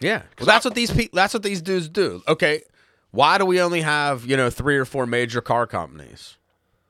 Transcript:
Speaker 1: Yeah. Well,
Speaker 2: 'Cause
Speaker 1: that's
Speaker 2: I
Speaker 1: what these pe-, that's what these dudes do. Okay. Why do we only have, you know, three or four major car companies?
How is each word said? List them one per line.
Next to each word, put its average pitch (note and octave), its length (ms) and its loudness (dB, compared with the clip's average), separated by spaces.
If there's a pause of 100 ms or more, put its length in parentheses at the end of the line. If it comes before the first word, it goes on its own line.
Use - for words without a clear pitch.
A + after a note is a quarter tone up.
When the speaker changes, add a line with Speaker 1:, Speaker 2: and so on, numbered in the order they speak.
Speaker 1:
Yeah. F#3 180 0
Well, - 80 -12 (100)
Speaker 2:
'Cause - 100 -4
Speaker 1:
that's A3+ 200 4
Speaker 2:
I - 40 0
Speaker 1:
what - 40 -14
these A#3+ 160 -2
pe-, A3+ 220 0
that's F#3+ 220 2
what A3 80 -4
these G3 200 -4
dudes F3+ 260 -4
do. D#3 380 -2
Okay. D#3 360 0 (480)
Why D3+ 280 4
do G3 60 2
we F3+ 160 2
only F3 220 0
have, D3 440 -2
you C3+ 100 2
know, B2+ 140 2
three C#3+ 260 0
or C3+ 80 0
four B2+ 220 -4
major A#2+ 340 -2
car A#2 280 0
companies? D2+ 680 -10 (540)